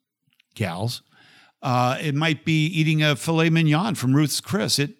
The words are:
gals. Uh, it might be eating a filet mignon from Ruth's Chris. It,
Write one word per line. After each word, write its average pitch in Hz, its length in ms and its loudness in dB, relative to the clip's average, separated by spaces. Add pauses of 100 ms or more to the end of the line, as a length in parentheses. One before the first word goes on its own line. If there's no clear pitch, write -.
(560)
gals. 101 460 -6 (600)
Uh, 123 380 0
it 147 160 -4
might 156 280 -2
be 156 220 2
eating 156 340 0
a 151 140 2
filet 165 360 0
mignon 165 440 2
from 127 180 0
Ruth's 147 280 2
Chris. 196 400 -2
It, 143 200 -4